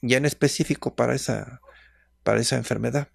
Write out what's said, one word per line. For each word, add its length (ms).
ya 160
en 80
específico 680
para 200
esa, 480
para 180
esa 180
enfermedad. 560